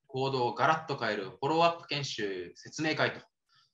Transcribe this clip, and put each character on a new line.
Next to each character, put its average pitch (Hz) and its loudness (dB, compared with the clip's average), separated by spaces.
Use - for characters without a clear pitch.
行 135 -2
動 127 2
を 117 -2
ガ 131 2
ラ 160 2
ッ - -
と 139 -4
変 110 0
え 104 0
る 98 -4
フ 92 -12
ォ 143 0
ロ 160 4
ー 170 6
ア 170 4
ッ - -14
プ - -20
研 143 -4
修 95 -6
説 - -8
明 156 2
会 127 2
と - -10